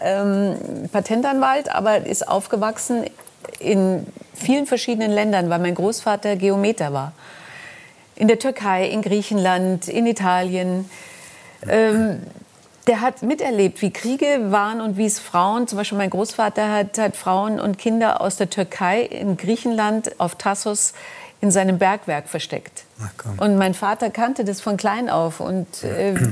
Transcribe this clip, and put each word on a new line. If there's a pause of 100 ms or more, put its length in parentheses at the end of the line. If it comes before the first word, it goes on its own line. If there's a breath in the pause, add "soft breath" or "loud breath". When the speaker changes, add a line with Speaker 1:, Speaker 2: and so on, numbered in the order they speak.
Speaker 1:
ähm,
Patentanwalt,
aber
ist
aufgewachsen (560)
in (300)
vielen
verschiedenen
Ländern,
weil
mein
Großvater
Geometer
war. (1040 loud breath)
In
der
Türkei,
in
Griechenland,
in
Italien. (760 loud breath)
Ähm, (720)
der
hat
miterlebt,
wie
Kriege
waren
und
wie
es
Frauen,
zum
Beispiel
mein
Großvater
hat,
hat
Frauen
und
Kinder
aus
der
Türkei
in
Griechenland
auf
Tassos (480 loud breath)
in
seinem
Bergwerk
versteckt. (160)
Speaker 2:
Ach
komm.
Speaker 1:
Und
mein
Vater
kannte
das
von
klein
auf.
Und,
äh, (180)